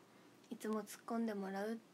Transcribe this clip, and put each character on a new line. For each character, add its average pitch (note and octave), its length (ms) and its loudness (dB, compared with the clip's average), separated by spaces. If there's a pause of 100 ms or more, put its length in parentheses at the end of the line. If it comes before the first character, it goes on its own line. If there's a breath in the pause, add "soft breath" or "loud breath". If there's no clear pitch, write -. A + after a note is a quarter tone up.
(500 loud breath)
い A3+ 60 -4
つ - 120 -2
も G#3+ 140 2
突 - 160 -10
っ - 80 -20
込 A#3 120 2
ん A#3 80 4
で G#3+ 80 0
も G3 140 -2
ら G3 160 0
う A3 100 0
っ - 20 -2 (180)